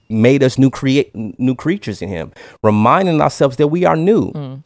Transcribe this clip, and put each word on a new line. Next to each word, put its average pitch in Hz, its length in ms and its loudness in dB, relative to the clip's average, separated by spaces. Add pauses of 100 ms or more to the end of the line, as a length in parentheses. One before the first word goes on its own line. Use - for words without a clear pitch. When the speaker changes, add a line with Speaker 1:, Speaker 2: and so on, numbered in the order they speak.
Speaker 1:
made 120 360 2
us 131 120 0
new 131 140 4
crea-, 139 440 -2
new 120 420 -4
creatures 151 440 -6
in 87 80 -10
him. 82 220 -8 (320)
Reminding 143 580 2
ourselves 143 360 0
that 151 120 2
we 175 160 -2
are 165 120 2
new, 165 380 0
Speaker 2:
Mm. 135 320 -14